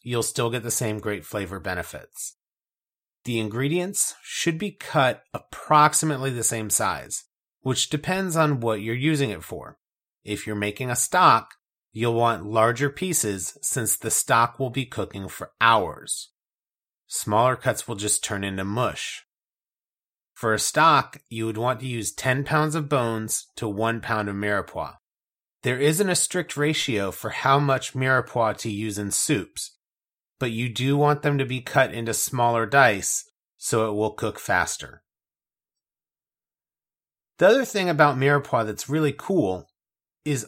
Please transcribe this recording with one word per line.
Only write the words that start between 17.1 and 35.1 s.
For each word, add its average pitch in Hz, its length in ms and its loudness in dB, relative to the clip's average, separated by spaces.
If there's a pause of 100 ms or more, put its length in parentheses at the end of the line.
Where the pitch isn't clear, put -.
cuts 120 320 -2
will 117 80 -6
just 101 280 -2
turn 98 200 -4
into 95 200 -4
mush. 101 600 -4 (1120)
For 110 200 0
a 104 60 2
stock, 151 600 4 (100)
you 113 160 -6
would 110 120 -4
want 120 220 0
to 131 80 -8
use 117 240 -4
ten 131 320 0
pounds 151 320 0
of 151 140 -4
bones 113 560 -2 (100)
to 120 140 -4
one 110 320 0
pound 107 260 -2
of 101 80 -4
mirepoix. 98 600 -4 (680)
There 123 180 -2
isn't 160 300 4
a 180 60 2
strict - 420 -2
ratio 131 540 0
for - 180 -8
how 135 300 4
much 135 340 0
mirepoix 123 640 0
to 113 140 -6
use 104 260 -4
in 104 140 -4
soups, - 640 -2 (640)
but 127 120 -2
you 117 160 -2
do 127 300 0
want 147 240 2
them 143 160 0
to 131 80 0
be 127 160 -6
cut 127 320 0
into 113 200 -4
smaller 120 520 0
dice 110 580 4 (340)
so 113 300 0
it 107 60 -2
will 107 180 0
cook - 280 -6
faster. - 640 -2 (2250)